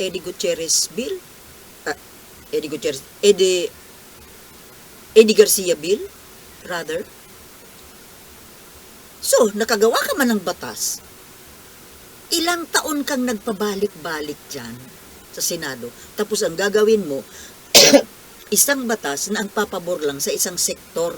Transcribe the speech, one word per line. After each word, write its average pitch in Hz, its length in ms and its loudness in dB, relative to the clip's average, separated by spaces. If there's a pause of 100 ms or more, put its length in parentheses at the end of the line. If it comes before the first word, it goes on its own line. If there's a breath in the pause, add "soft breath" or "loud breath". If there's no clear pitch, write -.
Eddie 180 240 -6
Gutierrez 175 720 -2
Bill. 320 240 -6 (640)
Ah, - 160 -8 (480)
Eddie 151 240 -6
Gutierrez, 151 320 -6 (160)
Eddie, 185 480 4 (1400)
Eddie 214 240 8
Garcia 190 400 4
Bill, 180 240 -2 (640)
rather. 165 400 -8 (2250)
So, 240 320 2
nakagawa 220 480 2
ka 554 160 -2
man 247 160 2
ng 214 80 0
batas, - 640 -8 (1300)
ilang 339 400 -2
taon 294 320 -2
kang 254 240 -2
nagpabalik-balik 190 1200 -6
dyan 120 280 -12 (600)
sa - 80 -6
Senado, 131 480 -6 (240 loud breath)
tapos 208 240 -2
ang 165 160 -2
gagawin 208 480 4
mo, 139 160 -4 (540 loud breath)
<coughs> - 300 8 (520)
isang 269 320 0
batas 151 400 -4
na 214 160 -2
ang 202 80 -8
papabor 180 480 -4
lang 139 200 -4
sa - 120 -2
isang 180 240 -4
sektor - 600 -4